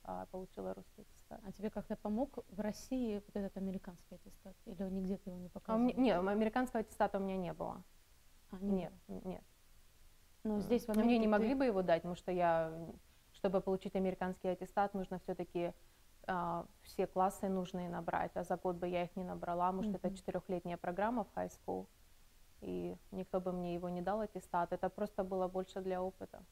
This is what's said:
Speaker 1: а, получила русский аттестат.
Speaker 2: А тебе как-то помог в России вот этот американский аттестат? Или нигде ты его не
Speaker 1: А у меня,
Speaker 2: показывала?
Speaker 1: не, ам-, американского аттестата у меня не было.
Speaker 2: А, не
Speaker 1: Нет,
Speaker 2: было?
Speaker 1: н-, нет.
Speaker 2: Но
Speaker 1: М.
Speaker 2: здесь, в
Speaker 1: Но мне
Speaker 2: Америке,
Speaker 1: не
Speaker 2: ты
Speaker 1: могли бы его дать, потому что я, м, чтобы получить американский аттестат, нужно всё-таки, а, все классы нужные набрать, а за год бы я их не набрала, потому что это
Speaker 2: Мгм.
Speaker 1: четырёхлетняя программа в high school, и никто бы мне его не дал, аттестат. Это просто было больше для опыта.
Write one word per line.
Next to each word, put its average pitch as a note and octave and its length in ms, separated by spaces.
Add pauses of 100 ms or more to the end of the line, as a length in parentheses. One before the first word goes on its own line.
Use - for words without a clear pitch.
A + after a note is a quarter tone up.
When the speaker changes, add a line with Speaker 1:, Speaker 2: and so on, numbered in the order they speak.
Speaker 1:
а, F#3 220
получила F#3 480
русский G3 280
аттестат. - 440
Speaker 2:
А F#3+ 60
тебе G#3 180
как-то G#3 260
помог G#3+ 420 (100)
в F#3+ 120
России A3 540 (120)
вот - 100
этот G3 200
американский F#3+ 580
аттестат? F#3+ 420 (100)
Или F#3 240
нигде F#3+ 280
ты - 120
его F3+ 80
не F3+ 100 (180)
Speaker 1:
А A3+ 80
у A3 40
меня, B3 160
Speaker 2:
показывала? B3+ 80
Speaker 1:
не, A#3+ 100
ам-, F3+ 160
американского A3 520
аттестата G3+ 380
у - 40
меня F#3+ 140
не F3 160
было. F3 320 (640)
Speaker 2:
А, F#3+ 80
не G3 140
Speaker 1:
Нет, F3 180
Speaker 2:
было? - 80 (100)
Speaker 1:
н-, F#3+ 160
нет. F#3 200 (1000)
Speaker 2:
Но G#3+ 120
Speaker 1:
М. G3+ 60
Speaker 2:
здесь, G3 240
в - 60
Speaker 1:
Но G#3+ 120
мне A#3+ 100
Speaker 2:
Америке, A3+ 80
Speaker 1:
не G#3+ 60
Speaker 2:
ты - 20
Speaker 1:
могли G#3 240
бы C#4 120
его F#3+ 160
дать, E3+ 200
потому F3 140
что - 160
я, E3 380
м, E3 300 (320)
чтобы F#3+ 280
получить F#3+ 360
американский F#3 520
аттестат, F#3+ 460
нужно F#3 240
всё-таки, F3 540 (540)
а, E3+ 400 (160)
все - 240
классы F#3+ 420
нужные F3+ 400
набрать, E3+ 480
а F3+ 80
за F3+ 120
год F3+ 200
бы F3+ 120
я F3 160
их - 120
не F3+ 80
набрала, F3 480
потому F#3+ 120
что G3+ 120
это F#3 120
Speaker 2:
Мгм. F#3+ 80
Speaker 1:
четырёхлетняя F3+ 600
программа G3+ 480
в - 40 (100)
high F3+ 120
school, F#3 360 (720)
и F3+ 360 (140)
никто F#3 300
бы F#3 120
мне F3 220
его F3 160
не F3+ 120
дал, G3+ 180
аттестат. F3+ 520
Это F3+ 180
просто G3+ 340
было F#3 240
больше F#3 320
для F#3 220
опыта. F#3+ 500